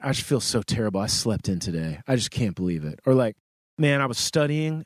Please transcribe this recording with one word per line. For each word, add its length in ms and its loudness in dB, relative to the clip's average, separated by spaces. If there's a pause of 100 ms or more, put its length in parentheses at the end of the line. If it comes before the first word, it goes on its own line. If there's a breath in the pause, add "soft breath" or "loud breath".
I 80 0
just 160 -2
feel 120 2
so 220 -2
terrible. 380 -2
I 80 -2
slept 420 0
in 80 0
today. 500 -4
I 80 2
just 140 0
can't 260 -2
believe 300 -2
it." 220 -8
Or 80 6
like, 200 2 (440)
"Man, 220 4
I 40 2
was 140 -4
studying 680 0